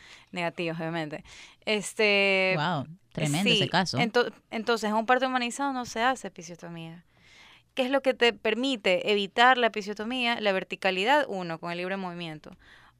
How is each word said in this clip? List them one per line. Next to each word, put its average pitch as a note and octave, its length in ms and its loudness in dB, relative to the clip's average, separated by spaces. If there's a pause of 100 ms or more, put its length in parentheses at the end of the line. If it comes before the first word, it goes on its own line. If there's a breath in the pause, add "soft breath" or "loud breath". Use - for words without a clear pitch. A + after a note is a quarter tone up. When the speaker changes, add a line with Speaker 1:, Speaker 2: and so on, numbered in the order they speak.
(320 loud breath)
Speaker 1:
negativas, E3+ 480 -4
obviamente. D#3+ 420 -6 (480 loud breath)
Este, G3 840 2
Speaker 2:
Guau, D#3 300 0 (260)
tremendo D#3+ 380 0
Speaker 1:
sí, A3+ 80 4
Speaker 2:
ese F#3+ 100 2
caso. F3+ 300 0
Speaker 1:
ento-, A#3+ 340 2 (180)
entonces, A3 400 0
en G#3+ 60 2
un A3+ 100 0
parto B3+ 220 4
humanizado B3+ 440 -2
no B3+ 120 -6
se A3+ 180 -6
hace C4 260 0
episiotomía. E3+ 760 -14 (720 soft breath)
¿Qué C4 80 0
es B3+ 80 -2
lo C#4 100 2
que C4 140 2
te - 180 4
permite A3 800 0
evitar A#3+ 460 4
la A#3+ 80 4
episiotomía? A3 760 -4
La G#3 120 2
verticalidad, F#3+ 760 0
uno, F3 300 -6
con E3+ 120 -8
el E3+ 60 -6
libre F#3 220 -6
movimiento. F3 580 -10 (440 soft breath)